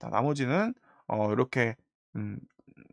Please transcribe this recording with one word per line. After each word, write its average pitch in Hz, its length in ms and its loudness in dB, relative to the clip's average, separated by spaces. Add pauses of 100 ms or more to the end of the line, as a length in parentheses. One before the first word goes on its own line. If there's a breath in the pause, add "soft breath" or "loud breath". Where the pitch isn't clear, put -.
다 - 80 -10
나머지는, 143 640 0 (320 soft breath)
어, 107 260 0
이렇게, 120 440 2 (400)
음, 104 220 -6 (540)